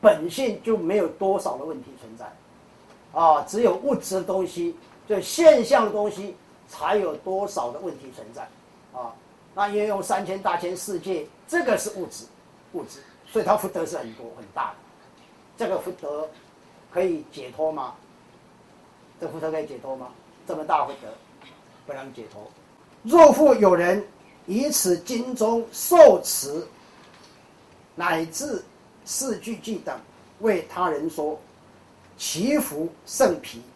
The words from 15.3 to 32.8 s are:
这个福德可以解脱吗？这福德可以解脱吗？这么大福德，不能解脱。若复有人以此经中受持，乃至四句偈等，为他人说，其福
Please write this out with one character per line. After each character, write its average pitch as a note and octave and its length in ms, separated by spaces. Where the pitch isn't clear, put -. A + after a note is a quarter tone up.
这 G#3+ 120
个 F#3 100
福 F3+ 140
德 D#3 360
可 F3+ 120
以 E3+ 300
解 C3 220
脱 D#3 160
吗？ C3+ 240
这 E3 80
福 D#3 100
德 D#3 120
可 D#3 100
以 D3 60
解 C3 120
脱 C3 160
吗？ B2+ 140
这 D#3+ 80
么 D#3 80
大 D3+ 200
福 C#3 160
德， A2+ 80
不 C#3+ 60
能 C3+ 200
解 A#2+ 200
脱。 G#2 100
若 D4+ 280
复 C#4+ 220
有 G#3 180
人 F3 320
以 A#3+ 220
此 F3 300
经 B3 380
中 A3+ 340
受 D4 520
持， D3 440
乃 E3+ 300
至 A#3 400
四 B3 340
句 A3+ 180
偈 G3 280
等， C3+ 120
为 G3 280
他 - 200
人 D3+ 200
说， D#3 300
其 B3+ 420
福 E3 300